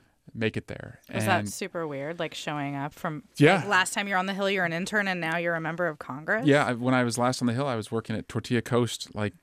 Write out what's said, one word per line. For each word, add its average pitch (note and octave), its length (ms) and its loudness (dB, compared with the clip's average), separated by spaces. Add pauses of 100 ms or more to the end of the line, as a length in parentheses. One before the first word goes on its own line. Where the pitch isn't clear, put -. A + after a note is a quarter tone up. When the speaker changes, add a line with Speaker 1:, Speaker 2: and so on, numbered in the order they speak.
(340)
Speaker 1:
make A2 220 -2
it - 100 -6
there? - 340 -12 (140)
Speaker 2:
Was A2 100 -2
that F#3 160 2
Speaker 1:
And - 120 -6
Speaker 2:
super F3 340 -6
weird, D3 320 -6
like, D#3+ 160 -4
showing C#3+ 420 -4
up C#3+ 160 -6
from, D#3 300 -6 (140)
Speaker 1:
Yeah. E3 220 8
Speaker 2:
like, F3 100 -4
last F#3 260 2
time G#3 140 -2
you G3 60 0
were F#3 40 4
on F#3 80 2
the G3 80 -2
Hill, G3 160 0
you're F#3+ 140 2
an E3 80 0
intern, G3 360 0
and F3+ 120 -2
now D#3+ 180 -2
you're E3+ 160 0
a D#3+ 60 -2
member E3+ 260 -2
of D#3 120 -2
Congress? D#3+ 480 -2
Speaker 1:
Yeah, C#3 200 6
I, A#2+ 80 0
when B2 200 2
I B2+ 100 4
was A#2 120 0
last B2 260 0
on B2 40 2
the A#2 80 2
Hill, C#3 120 0
I B2 100 0
was G#2+ 160 -6
working A2 240 -2
at - 120 -8
Tortilla A#2 340 0
Coast, - 520 0
like, G#2 280 -2